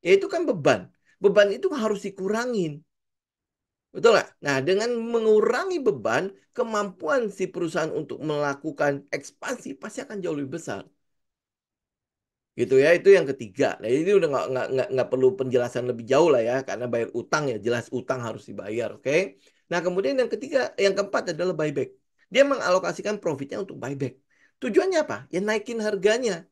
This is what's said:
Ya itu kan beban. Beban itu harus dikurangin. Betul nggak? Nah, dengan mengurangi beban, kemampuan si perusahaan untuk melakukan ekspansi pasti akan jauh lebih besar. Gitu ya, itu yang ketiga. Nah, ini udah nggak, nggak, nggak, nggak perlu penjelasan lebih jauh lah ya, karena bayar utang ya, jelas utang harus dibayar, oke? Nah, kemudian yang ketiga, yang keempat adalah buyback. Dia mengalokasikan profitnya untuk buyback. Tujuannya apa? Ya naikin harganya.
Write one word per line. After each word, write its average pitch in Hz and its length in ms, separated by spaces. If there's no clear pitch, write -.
Ya 170 120
itu 196 120
kan 339 160
beban. 143 360
Beban 202 400
itu 247 160
harus 214 340
dikurangin. 190 760
Betul 175 160
nggak? 185 160
Nah, 143 160
dengan 190 320
mengurangi 233 880
beban, 147 480
kemampuan 220 800
si 185 160
perusahaan 170 400
untuk - 200
melakukan 143 880
ekspansi - 600
pasti 254 240
akan 214 160
jauh 170 160
lebih 143 240
besar. 104 240
Gitu 120 140
ya, 151 120
itu 175 200
yang 165 140
ketiga. 113 500
Nah, 104 80
ini 156 280
udah 170 160
nggak, 110 200
nggak, 127 200
nggak, 131 200
nggak 131 200
perlu 131 160
penjelasan 123 500
lebih 117 220
jauh 160 200
lah 123 80
ya, 120 160
karena 104 240
bayar 117 160
utang 151 220
ya, 110 40
jelas 117 260
utang 127 340
harus 110 220
dibayar, 107 480
oke? 139 200
Nah, 170 140
kemudian 196 360
yang 240 120
ketiga, 247 400
yang 196 120
keempat 180 400
adalah 180 160
buyback. 151 400
Dia 247 160
mengalokasikan 190 760
profitnya 147 420
untuk 170 160
buyback. 135 340
Tujuannya 339 440
apa? 113 120
Ya 175 120
naikin 220 360
harganya. 214 720